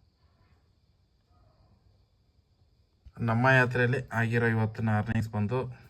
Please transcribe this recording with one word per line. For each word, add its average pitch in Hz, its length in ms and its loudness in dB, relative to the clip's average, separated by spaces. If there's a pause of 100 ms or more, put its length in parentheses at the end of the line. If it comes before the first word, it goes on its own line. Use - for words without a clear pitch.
(3250)
ನಮ್ಮ 117 280 2
ಯಾತ್ರೆಯಲ್ಲಿ 127 640 2
ಆಗಿರೋ 117 340 0
ಇವತ್ತಿನ 113 440 -2
ಅರ್ನಿಂಗ್ಸ್ 110 400 0
ಬಂದು 120 480 -4 (100)